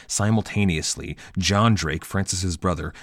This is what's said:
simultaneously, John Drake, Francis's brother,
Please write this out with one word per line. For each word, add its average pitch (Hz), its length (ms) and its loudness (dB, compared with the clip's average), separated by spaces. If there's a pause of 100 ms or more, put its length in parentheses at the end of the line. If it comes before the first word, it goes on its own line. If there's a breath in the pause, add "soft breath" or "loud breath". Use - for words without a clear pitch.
simultaneously, 98 1080 0 (220 loud breath)
John 101 360 4
Drake, 82 300 -2
Francis's 92 540 -2
brother, 78 340 -2 (120)